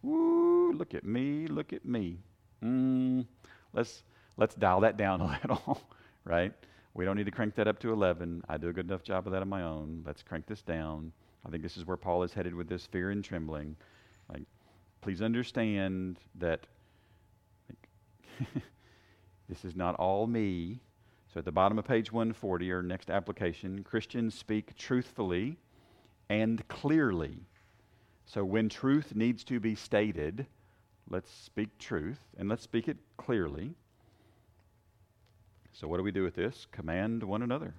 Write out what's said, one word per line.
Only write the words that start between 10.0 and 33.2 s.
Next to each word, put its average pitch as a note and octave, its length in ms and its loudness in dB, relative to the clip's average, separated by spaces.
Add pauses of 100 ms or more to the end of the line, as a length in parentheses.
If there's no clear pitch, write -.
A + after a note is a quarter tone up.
Let's D2 160 -10
crank E2 240 -10
this G#2+ 160 -10
down. D#2+ 500 -4 (320)
I - 60 -10
think E2 120 -6
this F2 140 -8
is F2 100 -8
where F2+ 100 -2
Paul F2+ 260 2
is F2 100 -2
headed F2 220 -4
with F2 140 -6
this F2 180 -6
fear F#2 240 -2
and G2+ 140 -2
trembling. D#2 520 -8 (560)
Like, - 120 -12 (560)
please F#2 220 -4
understand G2+ 960 0 (180)
that, E2 300 0 (1000)
like, - 800 -14
<laughs> - 140 -6 (840)
this F#2 160 -12
is F2 100 -8
not F2+ 220 0
all G2 300 2
me. G2+ 540 0 (520)
So E2 60 -6
at D#2+ 60 -6
the - 60 -4
bottom F#2+ 280 6
of G2+ 80 -4
page A2+ 260 2
one A2+ 220 0
forty, F#2 360 -2
our F2+ 120 0
next F2+ 260 -6
application, F#2+ 760 -2
Christians A2+ 520 -2
speak - 420 -4
truthfully B2 800 0 (760)
and A2 360 2
clearly. A2+ 680 2 (880)
So - 180 -4
when G#2 280 2
truth C#3 440 2
needs A2+ 300 2
to B2 160 -2
be A2 140 0
stated, G#2 720 0 (640)
let's F#2 200 -6
speak - 480 -6
truth F#2 420 -4 (180)
and G2 100 -4
let's A2 140 -2
speak - 260 0
it D#3 80 -2 (220)
clearly. F#2+ 560 -2 (2000)